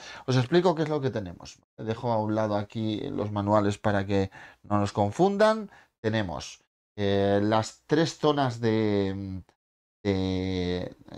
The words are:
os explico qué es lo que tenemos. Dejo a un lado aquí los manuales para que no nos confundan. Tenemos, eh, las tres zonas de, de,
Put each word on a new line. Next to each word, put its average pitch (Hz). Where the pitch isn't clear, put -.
os 127
explico 170
qué 160
es 151
lo 151
que 131
tenemos. 98
Dejo 113
a 113
un 107
lado 107
aquí 110
los 98
manuales 104
para 101
que 98
no 104
nos 101
confundan. 202
Tenemos, 107
eh, 101
las 110
tres 156
zonas 139
de, 98
de, 92